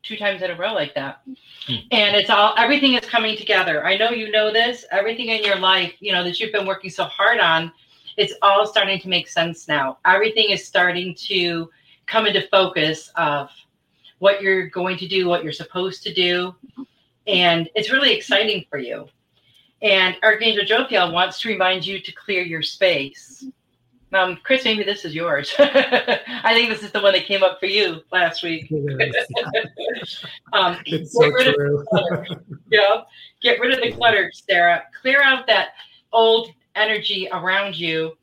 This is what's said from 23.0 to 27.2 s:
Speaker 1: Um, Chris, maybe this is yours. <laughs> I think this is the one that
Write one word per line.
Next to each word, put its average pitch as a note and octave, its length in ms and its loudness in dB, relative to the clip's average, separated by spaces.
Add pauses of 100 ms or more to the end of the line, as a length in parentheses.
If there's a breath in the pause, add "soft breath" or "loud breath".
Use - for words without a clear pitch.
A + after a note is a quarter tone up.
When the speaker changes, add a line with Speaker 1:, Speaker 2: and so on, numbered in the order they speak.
Speaker 1:
Um, F3+ 300 0
Chris, B3+ 220 0
maybe G#3+ 180 0
this G3+ 220 -6
is D#3 100 -8
yours. D#3 400 -4
<laughs> - 40 0
I A#3+ 960 2
think A#3 160 2
this G3+ 140 -6
is G3 80 -14
the G#3 100 -2
one G3 120 6
that F3+ 120 0